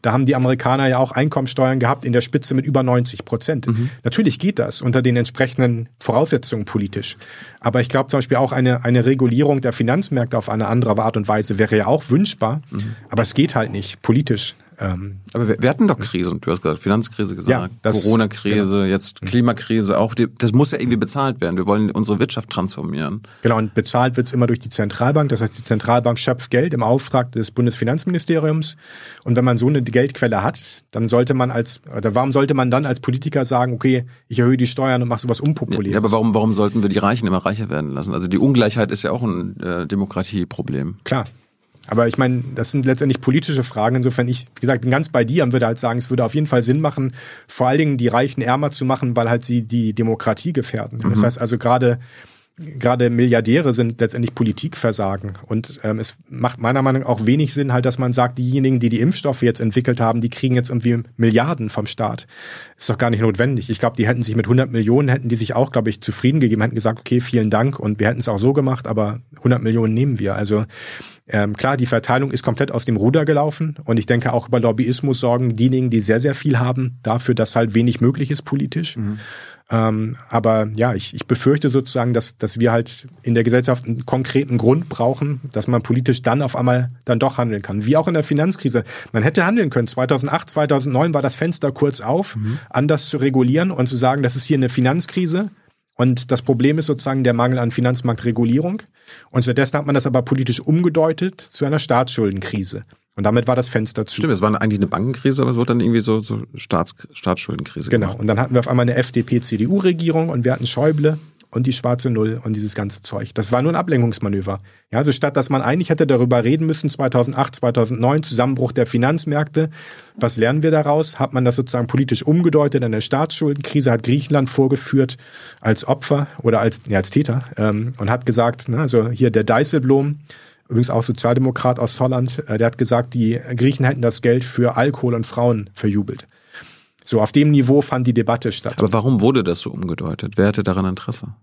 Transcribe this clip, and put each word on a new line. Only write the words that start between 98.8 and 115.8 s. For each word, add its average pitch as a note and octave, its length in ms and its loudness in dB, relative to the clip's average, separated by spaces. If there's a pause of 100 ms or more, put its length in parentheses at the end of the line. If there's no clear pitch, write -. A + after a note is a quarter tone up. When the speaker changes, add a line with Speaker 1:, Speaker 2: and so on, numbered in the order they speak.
Speaker 1:
Und B2+ 120 0
stattdessen B2+ 360 0
hat C#3+ 80 -2
man C#3+ 80 0
das C3 120 2
aber B2+ 160 2
politisch B2 360 0
umgedeutet D#3+ 840 0
zu - 240 -6
einer C3+ 140 0
Staatsschuldenkrise. G#2 1040 -2 (320)
Und G2+ 80 -6
damit A#2 240 2
war B2+ 80 2
das B2 140 0
Fenster A2 360 -4
zu. - 120 -8
Speaker 2:
Stimmt, D#3 160 0
es F#2+ 80 0
war G#2+ 200 2
eigentlich G#2 200 0
eine G2 80 2
Bankenkrise, C3 540 0
aber B2+ 100 0
es A#2 40 -2
wurde A#2+ 120 0
dann A#2+ 100 2
irgendwie A#2 220 2
so, A2 180 0
so A2 240 -6 (140)
Staats-, - 560 -4
Staatsschuldenkrise - 800 -6
Speaker 1:
Genau. A2 160 2
Speaker 2:
gemacht. D2 140 -6
Speaker 1:
Und G#2+ 60 -2
dann A2 140 2
hatten B2+ 140 -2
wir B2 40 6
auf B2 80 0
einmal B2 160 2
eine B2 140 0
F-D-P-C-D-U-Regierung D#3+ 1300 0
und B2 140 -2
wir B2 60 2
hatten B2+ 160 -2
Schäuble D3+ 520 2 (300)
und B2+ 200 -2
die - 40 0
schwarze B2 380 -2
Null A2 320 0
und A2 140 -4
dieses G#2 180 -6
ganze G2+ 280 -6
Zeug. G#2 320 -8
Das G#2+ 180 -2
war B2 100 2
nur D#3 80 2
ein E3+ 60 0
Ablenkungsmanöver. A2 800 0 (320)
Ja, A2 80 0
also D3 140 2
statt C#3+ 240 0
dass C3+ 120 0
man C3+ 140 0
eigentlich D#3+ 280 0